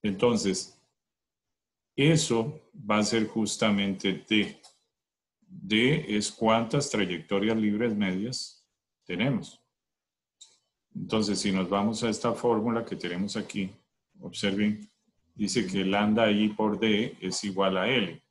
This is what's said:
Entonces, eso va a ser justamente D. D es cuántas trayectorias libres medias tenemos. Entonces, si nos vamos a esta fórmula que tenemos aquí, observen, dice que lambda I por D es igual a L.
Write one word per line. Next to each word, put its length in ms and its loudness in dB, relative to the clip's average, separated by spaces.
Entonces, 800 0
eso 680 2
va 260 0
a 40 4
ser 240 2
justamente 1000 0
D. 320 0
D 760 0
es 160 0
cuántas 580 2
trayectorias 680 0
libres 400 0
medias 680 -4
tenemos. 580 -4
Entonces, 420 0
si 140 -2
nos 160 0
vamos 380 0
a 40 0
esta 220 -2
fórmula 540 0
que 100 -10
tenemos 400 -6
aquí, 340 -6
observen, 680 -2
dice 320 -2
que 160 -2
lambda 480 4
I 160 4
por 320 0
D 400 0
es 240 -6
igual 320 0
a 140 0
L. 420 -2